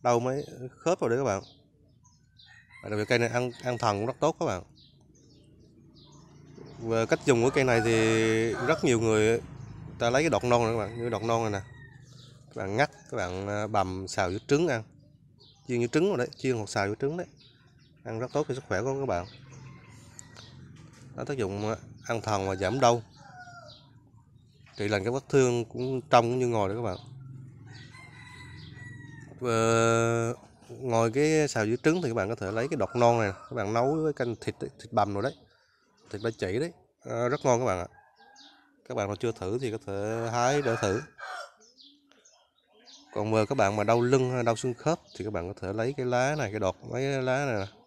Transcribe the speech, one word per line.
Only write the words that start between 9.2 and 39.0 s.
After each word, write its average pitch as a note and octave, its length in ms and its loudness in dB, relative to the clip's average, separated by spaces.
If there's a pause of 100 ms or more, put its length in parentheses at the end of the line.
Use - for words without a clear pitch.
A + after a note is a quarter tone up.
người A#2 120 4 (600)
ta A#2 100 2
lấy C3+ 140 2
cái E3 60 2
đọt G#2 140 2
non A#2+ 200 4
này A2+ 100 2
các A#2 60 0
bạn, G#2+ 180 -4
như A#2+ 120 -4
đọt G#2+ 140 -2
non A#2 180 2
này A2 100 -2
nè. G2 100 -4 (840)
Các - 80 -20
bạn G2+ 220 -4
ngắt, C#3+ 140 2 (200)
các B2+ 60 -6
bạn, F#2 300 -4
à, G#2 200 -4
bằm F#2+ 400 -2
xào F#2 220 -2
với F#2+ 180 -4
trứng D3+ 200 2
ăn. A#2 160 -2 (840)
Chiên A#2+ 120 -2
với A#2+ 80 0
trứng D#3 200 2
rồi F#3+ 100 0
đấy, B2 100 0 (100)
chiên B2+ 200 0
hoặc G#2 120 -6
xào G2 180 0
với G2+ 140 -2
trứng D3 160 -4
đấy. F3+ 100 -8 (760)
Ăn A2+ 160 -8
rất B2+ 140 -6
tốt D3+ 140 0
cho B2+ 80 -4
sức C3 120 -10
khỏe G2 140 0
của C3+ 180 -4
các C#3 60 -4
bạn. F2+ 200 -2 (1900)
Nó B2 80 -10
tác C#3 140 -6
dụng, G2+ 320 -2
à, A2+ 60 -2 (280)
an A#2 180 -4
thần G2 260 0
và F#2+ 80 -2
giảm F#2+ 240 0
đau. A#2+ 220 6 (1800)
Trị G#2 100 -4
lành G#2 160 0
các A2+ 80 -2
vết C3+ 180 -6
thương A#2+ 360 4
cũng B2+ 440 -6
trong A#2+ 160 8
cũng B2 140 0
như B2 80 2
ngoài G#2+ 220 2
đấy G#2 80 -4
các A#2+ 60 -6
bạn. F#2+ 140 -4 (2500)
Và B2 140 0 (1160)
ngoài A#2 440 2
cái D3+ 340 2
xào A2+ 180 0
với A2+ 180 0
trứng E3+ 180 4
thì D3 80 -2
các A#2 60 -2
bạn G2+ 140 0
có A#2 60 -2
thể G2 160 -6
lấy A2+ 160 -2
cái D#3 100 -4
đọt G2 180 -2
non A#2+ 240 6
này, G#2 120 2
các - 240 -12
bạn G#2+ 180 -2
nấu C3 220 2
với D#3 180 0
canh A#2+ 280 -4
thịt - 180 -6
ấy, - 100 -8 (100)
thịt - 140 -16
bằm G#2 200 2
rồi G2+ 100 -4
đấy. C3+ 120 -4 (760)
Thịt G2+ 120 -10
ba A2+ 140 0
chỉ G2 220 -2
đấy, E3+ 120 -4 (340)
à, A#2+ 220 -4
rất C#3+ 180 -2
ngon B2 140 4
các B2+ 60 -2
bạn F#2 140 0
ạ. F2 80 -8 (1000)
Các B2 60 -6
bạn G#2 120 0